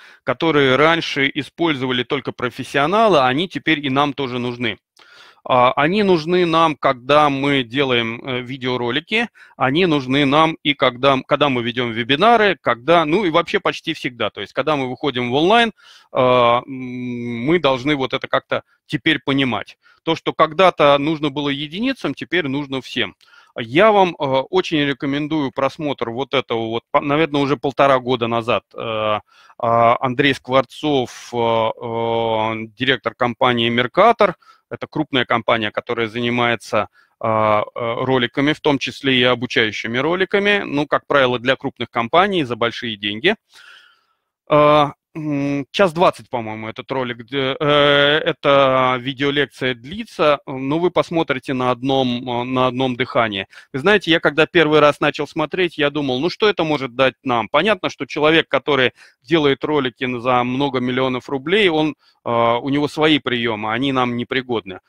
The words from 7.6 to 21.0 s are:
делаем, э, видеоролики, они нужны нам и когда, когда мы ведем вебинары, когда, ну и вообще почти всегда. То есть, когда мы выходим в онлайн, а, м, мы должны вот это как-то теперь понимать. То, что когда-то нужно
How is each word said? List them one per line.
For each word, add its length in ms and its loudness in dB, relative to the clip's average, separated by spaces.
делаем, 640 -2
э, 160 -4
видеоролики, 840 -4
они 300 0
нужны 400 0
нам 380 2
и 100 0
когда, 520 0
когда 240 2
мы 120 0
ведем 300 -4
вебинары, 680 2
когда, 440 2
ну 180 0
и 60 -2
вообще 300 0
почти 340 -4
всегда. 360 -6
То 120 -12
есть, 120 -12
когда 220 -2
мы 140 -4
выходим 400 -4
в 40 0
онлайн, 380 2
а, 540 4
м, 800 -8
мы 140 2
должны 360 0
вот 180 -4
это 140 -8
как-то 360 -4
теперь 340 -2
понимать. 580 -2
То, 120 0
что 180 -6
когда-то 640 4
нужно 320 -2